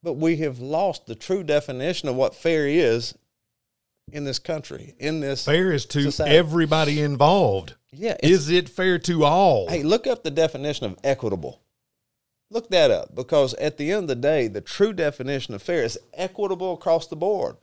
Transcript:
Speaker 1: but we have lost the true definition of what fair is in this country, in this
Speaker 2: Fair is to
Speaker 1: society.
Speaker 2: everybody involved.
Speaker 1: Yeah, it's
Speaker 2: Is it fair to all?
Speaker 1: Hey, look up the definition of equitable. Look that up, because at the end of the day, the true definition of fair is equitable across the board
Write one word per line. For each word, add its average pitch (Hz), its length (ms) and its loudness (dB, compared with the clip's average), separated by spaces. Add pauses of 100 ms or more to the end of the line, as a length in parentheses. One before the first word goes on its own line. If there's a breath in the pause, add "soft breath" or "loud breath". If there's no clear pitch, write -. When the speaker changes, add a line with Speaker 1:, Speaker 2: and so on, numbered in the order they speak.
Speaker 1:
but 165 120 -6
we 160 240 0
have 143 220 -4
lost 156 480 -4
the 113 80 -10
true 190 280 -6
definition 147 640 -2
of 123 60 -2
what 131 200 0
fair 156 320 0
is 123 480 0 (960)
in 147 120 -10
this 135 160 -6
country, 147 580 -10
in 156 220 -4
this 139 260 -6
Speaker 2:
Fair 175 260 2
is 139 160 -2
to 147 160 0
Speaker 1:
society. 147 320 2
Speaker 2:
everybody 156 680 4
involved. 143 720 2 (160)
Speaker 1:
Yeah, 185 320 -6
it's 156 80 6
Speaker 2:
Is 156 180 4
it 180 200 2
fair 185 300 0
to 170 240 0
all? 151 440 4
Speaker 1:
Hey, 156 160 -2
look 208 240 0
up 240 160 -2
the 156 80 -4
definition 147 540 -2
of 92 180 -6
equitable. 101 580 -4 (880)
Look 226 200 -8
that 165 220 4
up, 87 220 -2
because 131 420 0
at 151 220 -4
the 147 140 -4
end 208 120 -2
of 165 40 -8
the 135 80 -2
day, 135 320 0
the 101 140 -6
true 214 320 0
definition 143 600 -4
of 98 80 -12
fair 175 220 -2
is 226 160 -6 (140)
equitable 185 600 -6
across 165 340 0
the - 80 -12
board 175 480 -4